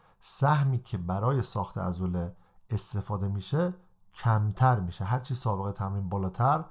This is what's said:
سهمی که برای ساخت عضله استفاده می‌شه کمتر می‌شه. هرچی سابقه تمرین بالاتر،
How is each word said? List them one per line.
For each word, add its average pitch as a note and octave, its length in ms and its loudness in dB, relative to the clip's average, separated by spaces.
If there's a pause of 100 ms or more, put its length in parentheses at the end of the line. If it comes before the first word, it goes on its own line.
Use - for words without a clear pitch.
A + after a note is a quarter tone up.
(200)
سهمی C#3 580 2
که A2+ 200 -6
برای G2+ 440 0
ساخت - 360 -4
عضله F2+ 580 -2 (340)
استفاده G2+ 580 -2
می‌شه C#3+ 460 -2 (400)
کمتر A2 680 4
می‌شه. F2+ 240 -4
هرچی A#2+ 300 -2
سابقه G2+ 380 -2
تمرین G2 360 -4
بالاتر، G#2+ 640 0